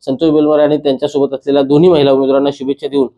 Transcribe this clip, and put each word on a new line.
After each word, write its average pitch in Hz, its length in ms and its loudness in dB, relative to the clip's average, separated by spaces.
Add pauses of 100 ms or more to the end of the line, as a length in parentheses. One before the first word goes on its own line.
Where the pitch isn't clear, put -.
संतोष 139 280 -2
बेलमारे 151 320 2
आणि 151 140 0
त्यांच्यासोबत 139 580 -2
असलेल्या 139 280 -2
दोन्ही 147 260 2
महिला 143 240 2
उमेदवारांना 135 400 0
शुभेच्छा 139 360 -8
देऊन 135 180 -2 (120)